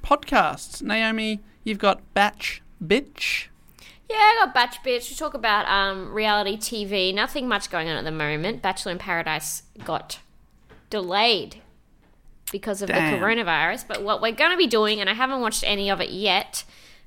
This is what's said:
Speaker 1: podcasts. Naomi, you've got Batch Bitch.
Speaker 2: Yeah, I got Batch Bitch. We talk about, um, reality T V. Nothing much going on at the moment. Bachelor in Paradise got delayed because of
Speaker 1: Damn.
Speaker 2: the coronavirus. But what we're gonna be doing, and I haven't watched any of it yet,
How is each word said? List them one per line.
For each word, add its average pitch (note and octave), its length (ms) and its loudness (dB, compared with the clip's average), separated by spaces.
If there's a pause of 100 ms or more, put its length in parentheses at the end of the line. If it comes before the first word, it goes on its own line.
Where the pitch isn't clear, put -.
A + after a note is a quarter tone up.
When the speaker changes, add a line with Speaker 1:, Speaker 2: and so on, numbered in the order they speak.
Speaker 1:
podcasts. - 800 2
Naomi, A3 600 0 (240)
you've G#3+ 140 -2
got G3 200 4 (140)
Batch - 480 0 (200)
Bitch. - 680 0 (600)
Speaker 2:
Yeah, A4 60 -4
I G#4+ 300 8
got B3 80 0
Batch B3 300 2
Bitch. B3 260 -2
We C#4 80 -12
talk D4+ 160 -6
about, G#3+ 340 2
um, F#3+ 460 0
reality G#3 420 0
T G#3+ 300 -6
V. F#3+ 260 0
Nothing B3 380 -2
much G3+ 200 -2
going E3 200 -4
on D#3 80 -2
at G#2+ 80 -6
the D#3 60 -4
moment. D#3 500 -4
Bachelor F#3+ 320 -4
in F3+ 60 -8
Paradise E3 640 -4 (200)
got - 360 -6 (680)
delayed G3+ 680 0 (920)
because G3+ 300 -6
of G3 80 -4
Speaker 1:
Damn. D#3 300 2
Speaker 2:
the F#3 60 0
coronavirus. F#3+ 640 0
But - 160 -6
what G3+ 180 0
we're A3+ 120 0
gonna E4 240 4
be E4+ 100 6
doing, G#3+ 340 2
and F#3+ 80 0
I G3+ 40 4
haven't C4 280 -2
watched G#3+ 240 -2
any G3 240 0
of F#3 120 0
it - 80 -4
yet, F#3+ 540 0 (440)